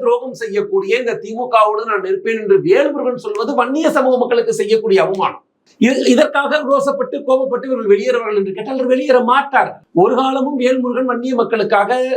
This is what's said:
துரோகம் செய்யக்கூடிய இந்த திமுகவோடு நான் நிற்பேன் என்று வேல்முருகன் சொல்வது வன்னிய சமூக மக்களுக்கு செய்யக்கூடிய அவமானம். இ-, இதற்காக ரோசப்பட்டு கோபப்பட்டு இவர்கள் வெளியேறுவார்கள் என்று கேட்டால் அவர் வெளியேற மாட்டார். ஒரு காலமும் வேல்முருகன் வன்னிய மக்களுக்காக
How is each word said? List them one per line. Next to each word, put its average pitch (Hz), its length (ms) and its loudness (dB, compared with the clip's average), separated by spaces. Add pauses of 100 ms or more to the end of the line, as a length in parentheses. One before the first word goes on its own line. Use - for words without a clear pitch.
துரோகம் 240 400 0
செய்யக்கூடிய 196 600 -2
இந்த 226 180 -4
திமுகவோடு 220 680 0
நான் 190 160 -2
நிற்பேன் 214 360 -2
என்று 196 220 4
வேல்முருகன் 254 640 2
சொல்வது 233 340 -4
வன்னிய 285 260 0 (120)
சமூக 254 240 2
மக்களுக்கு 226 380 0
செய்யக்கூடிய 208 440 2
அவமானம். 185 400 -4 (360)
இ-, 262 300 2
இதற்காக 285 460 2 (120)
ரோசப்பட்டு 277 460 0 (120)
கோபப்பட்டு 262 400 0
இவர்கள் 226 240 0
வெளியேறுவார்கள் 220 480 0
என்று 190 160 -2
கேட்டால் 262 240 -6
அவர் 254 140 0
வெளியேற 262 240 4 (120)
மாட்டார். 254 400 2 (320)
ஒரு 240 180 4
காலமும் 262 420 -2
வேல்முருகன் 247 500 0
வன்னிய 247 300 -4
மக்களுக்காக 208 580 0 (180)